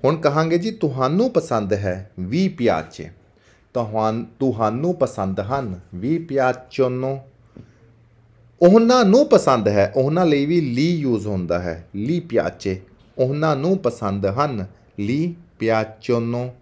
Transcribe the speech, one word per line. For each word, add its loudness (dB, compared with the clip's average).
ਹੁਣ 2
ਕਹਾਂਗੇ 0
ਜੀ, -2
"ਤੁਹਾਨੂੰ 0
ਪਸੰਦ -2
ਹੈ," -4
"ਵੀ -2
ਪਿਆਚੇ।" -2
"ਤੁਹਾਨੂੰ, -2
ਤੁਹਾਨੂੰ -2
ਪਸੰਦ -4
ਹਨ," -6
"ਵੀ -4
ਪਿਆਚੋਨੋ।" -2
"ਉਹਨਾਂ 8
ਨੂੰ 6
ਪਸੰਦ 4
ਹੈ," 2
ਉਹਨਾਂ 2
ਲਈ 2
ਵੀ 2
"ਲੀ" 0
ਯੂਜ਼ -2
ਹੁੰਦਾ -2
ਹੈ, -4
"ਲੀ -2
ਪਿਆਚੇ।" -4
"ਉਹਨਾਂ 0
ਨੂੰ 0
ਪਸੰਦ -2
ਹਨ," -2
"ਲੀ -2
ਪਿਆਚੋਨੋ।" -2